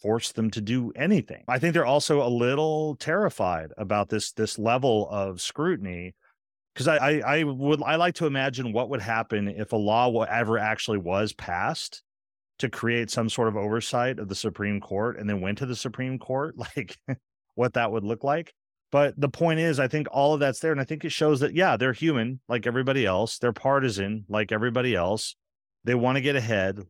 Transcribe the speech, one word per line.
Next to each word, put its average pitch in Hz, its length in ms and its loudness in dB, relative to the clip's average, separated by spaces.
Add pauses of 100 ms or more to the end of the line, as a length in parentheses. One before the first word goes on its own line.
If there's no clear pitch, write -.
force 113 300 -2
them 110 200 -2
to 113 100 -6
do 120 340 -2
anything. 156 520 0
I 127 100 0
think 165 160 2
they're 156 120 4
also 143 400 4
a 120 40 2
little 151 680 0
terrified 101 800 0
about 104 320 0
this, 107 220 -2
this - 280 -4
level 113 500 2
of 98 320 -2
scrutiny, 92 720 -4 (600)
'cause 127 120 0
I, 151 100 4
I, 139 420 2
I 165 40 0
would, 143 400 0
I 139 120 2
like 170 200 2
to 165 120 -2
imagine 135 460 -2
what 117 160 0
would 131 120 -4
happen 110 460 -2
if 104 260 -6
a 113 40 0
law 110 320 4
wa-, 113 200 0
ever 113 300 0
actually 107 400 -2
was 95 340 -2
passed 98 720 -6 (560)
to 127 100 -2
create 117 400 -2
some 113 180 0
sort 113 200 0
of 107 100 0
oversight 117 600 -2
of 101 100 -8
the 95 60 -6
Supreme 104 440 -2
Court 104 400 -4
and 101 80 -6
then 101 140 -2
went 98 160 -4
to 143 80 -6
the 123 100 -6
Supreme 127 440 -6
Court, 135 360 -6 (100)
<laughs> - 100 -14
like, - 220 -8 (580)
what 120 180 0
that 117 180 0
would 107 120 -2
look 107 200 -4
like. 151 300 -2 (400)
But 143 260 4
the 139 80 2
point 160 320 2
is, 160 200 2
I 131 80 2
think 151 240 -2
all 143 240 4
of 143 40 -2
that's 139 200 0
there. 160 120 0
And 143 80 0
I 131 40 -2
think 151 200 -6
it 165 60 -6
shows 151 300 4
that, 143 160 0
yeah, 165 220 4
they're 123 160 2
human 131 540 0
like 117 200 -2
everybody 127 400 2
else. 95 320 0
They're 120 120 2
partisan 110 800 0
like 107 220 0
everybody 120 420 0
else. 98 420 0 (480)
They 123 120 2
wanna 127 260 2
get 139 140 2
ahead 104 420 0 (120)